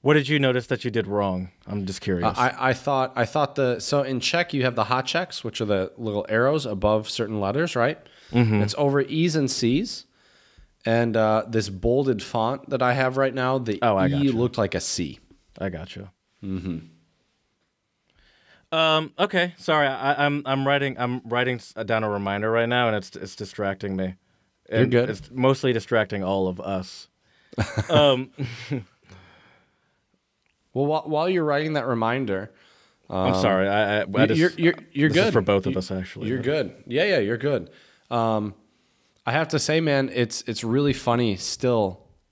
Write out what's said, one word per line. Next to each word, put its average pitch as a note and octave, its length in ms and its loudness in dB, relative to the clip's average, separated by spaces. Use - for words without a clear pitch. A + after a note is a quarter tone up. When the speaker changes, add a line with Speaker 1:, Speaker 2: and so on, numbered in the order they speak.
Speaker 1:
What D3 120 4
did C#3 120 2
you D3 120 0
notice B2+ 280 2
that B2+ 160 -4
you B2 60 -4
did A2 160 -2
wrong? F#2+ 440 -2
I'm G2+ 180 -6
just F#2+ 160 -6
curious. F#2 240 -2
Speaker 2:
Uh, G#2 80 0
I, C3 140 0
I - 20 0
thought, C3 420 -2
I B2 100 0
thought C#3+ 280 -2
the, B2+ 260 0
so C#3+ 220 0
in C3 180 -2
Czech E3+ 320 -2
you C3+ 120 -2
have B2 120 0
the A2 100 0
háčeks, C3+ 580 -2
which A#2 180 -6
are A2 40 0
the F#2+ 300 0
little G#2+ 320 -4
arrows C3+ 380 2
above G#2+ 420 0
certain G#2+ 320 -4
letters, A#2+ 360 -2
right? B2 240 0
Speaker 1:
Mm-hmm. A2 320 4
Speaker 2:
It's G#2 160 -2
over C#3+ 220 4
E's D#3+ 340 0
and C#3 140 2
C's, C3 560 -2
and, A#2 280 2
uh, G#2+ 320 4
this A2 220 0
bolded A#2 540 0
font A#2+ 480 -4
that C3 100 -2
I B2 120 4
have C3 240 0
right C3+ 160 2
now, C3 260 0
the A2+ 240 -2
Speaker 1:
Oh, A2 120 6
I F#2+ 120 4
Speaker 2:
E - 20 2
Speaker 1:
gotcha. C#3 280 2
Speaker 2:
looked B2 200 0
like G2+ 160 0
a F2+ 60 -2
C. - 400 -6
Speaker 1:
I F#2+ 100 -4
gotcha. F#2+ 420 -12
Speaker 2:
Mm-hmm. F#2 340 -6
Speaker 1:
Um, D#3+ 440 2
okay, F3+ 400 0
sorry, D3+ 260 2
I, C3+ 400 0
I'm, C#3+ 220 0
I'm C3+ 180 0
writing, C#3 320 2
I'm B2 280 -2
writing B2 320 0
s-, - 160 -16
down A2 180 0
a G#2+ 60 -2
reminder G2+ 400 -2
right A#2 200 2
now, B2 180 2
and G#2+ 80 0
it's, F#2+ 200 -6
it's F#2+ 200 -12
distracting G2 600 -6
me. F#2 200 -4
Speaker 2:
You're A2+ 140 0
Speaker 1:
And B2 100 4
Speaker 2:
good. A#2+ 200 2
Speaker 1:
it's - 180 -10
mostly C3 440 2
distracting G#2+ 500 0
all F#2+ 240 0
of F2+ 120 -4
us. - 480 -8
Speaker 2:
<laughs> - 340 -4
Speaker 1:
Um, C#3 400 4
<laughs> A#2+ 140 -4
Speaker 2:
Well, C3+ 120 0
wh-, D3+ 80 -10
while D#3 200 0
you're F3+ 140 0
writing D3+ 300 0
that C3+ 140 -2
reminder, A2+ 640 -2
Speaker 1:
I'm F#2 240 0
Speaker 2:
um, F#2+ 80 2
Speaker 1:
sorry, G2 260 2
I, G#2 320 2
I, - 40 0
I G2+ 180 0
Speaker 2:
you, A2 60 6
Speaker 1:
just, D#3+ 120 2
Speaker 2:
you're, E3+ 180 4
you're, E3 160 4
you're D3 160 2
Speaker 1:
this - 80 2
is F#3+ 80 4
Speaker 2:
good. A3 80 0
Speaker 1:
for A2+ 80 4
both G2+ 240 2
of A2+ 80 -2
Speaker 2:
You, - 60 -2
Speaker 1:
us, - 120 -6
actually. F#2+ 380 -6
Speaker 2:
you're B2+ 120 -2
good. C3+ 320 -2
Yeah, C#3+ 160 0
yeah, F#3+ 160 2
you're A2 180 0
good. A#2 320 -2
Um, A2 440 0
I A#2 80 -2
have D#3 160 0
to D#3 100 0
say, D#3+ 220 2
man, C#3 320 2
it's, A#2+ 340 -2
it's A2+ 160 -6
really C3 300 2
funny A#2+ 420 2
still. G#2 640 0